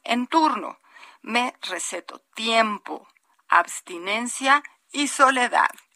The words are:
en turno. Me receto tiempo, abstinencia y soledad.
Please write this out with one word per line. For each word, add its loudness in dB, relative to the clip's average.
en -2
turno. 0
Me -2
receto -10
tiempo, -2
abstinencia 0
y -2
soledad. 4